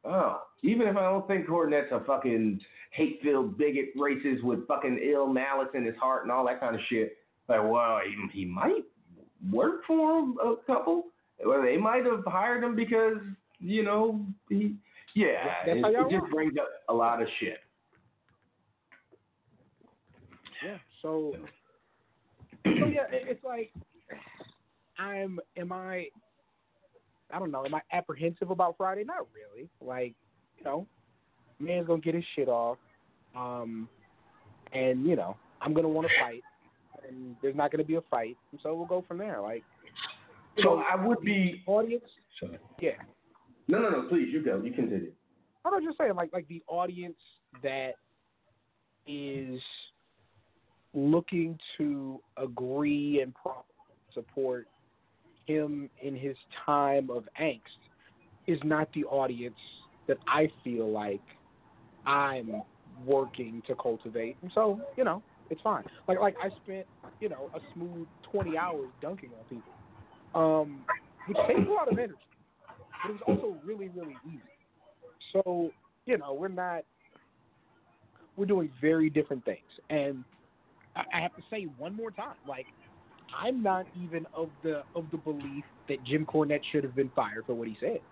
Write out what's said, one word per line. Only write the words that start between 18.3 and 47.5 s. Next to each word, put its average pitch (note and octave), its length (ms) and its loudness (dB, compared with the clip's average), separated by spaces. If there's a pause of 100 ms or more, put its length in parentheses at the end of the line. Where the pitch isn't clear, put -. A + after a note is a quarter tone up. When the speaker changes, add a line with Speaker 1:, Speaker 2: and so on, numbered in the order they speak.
Speaker 2:
Yeah, G3 140 -8 (240)
so, D#3 320 -2 (1300)
so - 220 6
yeah, D4 160 2 (100)
it, B3+ 160 -2
it's B3+ 160 -6
like, A#3 280 -6 (1300)
I'm, G3 400 -6 (200)
am F3+ 140 -6
I, F#3 340 -6 (1200)
I E3 80 -8
don't F3+ 120 -4
know, C3+ 160 -4
am D3 80 -4
I D#3 80 -2 (100)
apprehensive E3+ 580 -4
about F3 280 2
Friday? G3 260 -2
Not D#4+ 300 -6
really. G#2+ 340 -18 (120)
Like, B2+ 340 -6 (440)
you - 60 -20
know, D3+ 220 -4 (720)
man's E3+ 260 0
gonna E3 140 4
get D#3+ 140 0
his E3+ 100 0 (100)
shit C3 140 2
off, A#2 300 2 (580)
um, A#2 520 -8 (840)
and, C3 340 0
you E3+ 100 4
know, F#2+ 200 -4 (240)
I'm D3+ 140 0
gonna D#3+ 140 4
wanna D#3+ 200 0 (120)
fight, A#2+ 220 -4 (640)
and B2+ 360 -14
there's C#3 140 0
not D3 140 2
gonna D3+ 140 0
be D#3+ 120 0
a D#3+ 140 -2
fight, A#2 260 -2 (160)
and C#3+ 100 -18
so D#3 120 -4
we'll E3+ 120 -6
go F3+ 200 -2
from F3 120 -8
there. F#3 220 -6
Like, A2 220 -6 (920)
you G#3 60 4
Speaker 1:
So E3 140 8
Speaker 2:
know, D#3 140 0
Speaker 1:
I F#3 60 2 (100)
would A#3 140 4
be F#3 460 2
Speaker 2:
the F#3+ 60 2
audience. A#3 320 2 (360)
Speaker 1:
Sorry. - 180 -10 (220)
Speaker 2:
Yeah. D#3+ 100 0 (760)
Speaker 1:
No, - 120 4
no, A3 100 4
no. C3+ 180 0
Please, D#3+ 240 2
you D3+ 100 0
go. G2 200 0
You B3+ 100 -4
continue. G#2 400 -2 (520)
Speaker 2:
I F4 60 0
was F#4+ 140 2
just D#4+ 140 -6
saying, A3+ 160 2
like, F3 180 -4
like F3 160 -4
the E3+ 200 -12
audience F3 480 -4 (460)